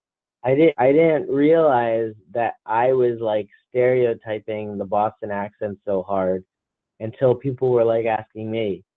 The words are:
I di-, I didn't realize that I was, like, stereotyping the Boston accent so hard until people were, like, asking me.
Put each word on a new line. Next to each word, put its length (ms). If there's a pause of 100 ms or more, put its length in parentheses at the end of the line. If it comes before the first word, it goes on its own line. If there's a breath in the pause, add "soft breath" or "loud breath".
(440)
I 120
di-, 220
I 140
didn't 380
realize 840 (180)
that 240 (100)
I 280
was, 260
like, 300 (200)
stereotyping 1080
the 80
Boston 460
accent 540
so 180
hard 400 (560)
until 360
people 360
were, 120
like, 220
asking 460
me. 320 (140)